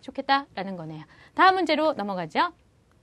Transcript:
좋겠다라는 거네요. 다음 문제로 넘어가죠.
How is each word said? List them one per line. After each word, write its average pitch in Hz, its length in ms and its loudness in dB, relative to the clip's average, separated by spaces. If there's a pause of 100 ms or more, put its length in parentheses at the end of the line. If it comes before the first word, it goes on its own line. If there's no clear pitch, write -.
좋겠다라는 269 760 -4
거네요. 156 300 -12 (300)
다음 370 200 6
문제로 311 380 2
넘어가죠. 202 580 -4 (520)